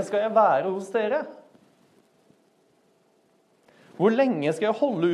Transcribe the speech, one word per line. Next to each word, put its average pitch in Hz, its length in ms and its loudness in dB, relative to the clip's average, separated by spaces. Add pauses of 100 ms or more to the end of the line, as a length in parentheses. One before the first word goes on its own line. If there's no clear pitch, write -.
skal 208 200 -2
jeg 214 100 -6
være 180 340 4
hos 196 240 -8
dere? 233 300 -2 (2750)
Hvor 202 160 4
lenge 220 400 0
skal 214 180 -2
jeg 214 100 -4
holde 185 340 0